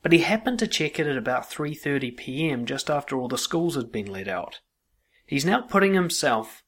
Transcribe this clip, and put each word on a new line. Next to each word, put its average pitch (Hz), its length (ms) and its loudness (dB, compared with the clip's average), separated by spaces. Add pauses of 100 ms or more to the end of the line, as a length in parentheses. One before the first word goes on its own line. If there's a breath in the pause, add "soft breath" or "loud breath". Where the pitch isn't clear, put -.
But 165 100 6
he 170 80 10
happened 220 400 0
to 220 60 2
check - 320 -2
it 156 80 0
at 135 120 0
about 123 320 -4
three 151 240 -6
thirty 135 360 -2
P 135 380 -4
M, 120 160 -2
just 127 240 -4
after 143 300 -2
all 123 100 -4
the 127 80 -2
schools 170 380 0
had 117 180 -4
been 104 140 -4
let 95 220 -6
out. 90 320 -6 (640)
He's 143 180 -2
now 214 160 4
putting 196 320 4
himself 147 760 0